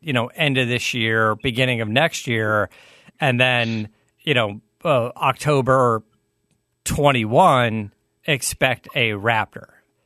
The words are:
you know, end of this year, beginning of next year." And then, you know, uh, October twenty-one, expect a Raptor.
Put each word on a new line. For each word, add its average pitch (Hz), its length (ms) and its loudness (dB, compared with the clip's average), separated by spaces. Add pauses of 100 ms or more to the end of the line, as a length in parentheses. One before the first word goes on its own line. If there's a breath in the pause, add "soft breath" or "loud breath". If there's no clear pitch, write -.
you 156 120 -8
know, 120 140 0
end 139 320 -2
of 123 100 0
this 120 240 -2
year, 113 440 0
beginning 123 440 -2
of 107 80 -4
next 139 380 -2
year." 107 420 0 (500 soft breath)
And 127 220 0
then, 117 480 -2 (320)
you 151 140 -4
know, 107 260 -2 (240)
uh, 127 320 0
October 131 840 2 (840)
twenty-one, 123 1080 2 (340)
expect 131 680 -2
a 117 180 0
Raptor. 104 560 -2 (380)